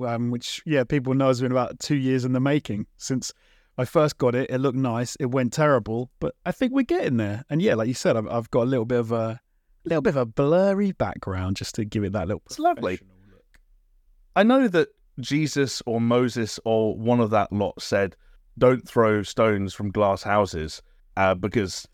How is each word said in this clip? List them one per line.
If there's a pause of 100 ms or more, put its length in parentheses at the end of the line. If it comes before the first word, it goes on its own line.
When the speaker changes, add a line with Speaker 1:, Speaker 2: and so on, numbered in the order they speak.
Speaker 1:
um,
which,
yeah,
people
know
has
been
about
two
years
in
the
making
since (440)
I
first
got
it.
It
looked
nice,
it
went
terrible,
but (100)
I
think
we're
getting
there.
And
yeah,
like
you
said,
I've,
I've
got
a
little
bit
of
a, (440)
little
bit
of
a
blurry
background
just
to
give
it
that
little
Speaker 2:
It's
lovely.
Speaker 1:
professional (140)
look. (720)
Speaker 2:
I
know
that (320)
Jesus
or
Moses
or
one
of
that
lot
said, (400)
"Don't
throw
stones
from
glass
houses," (340)
uh,
because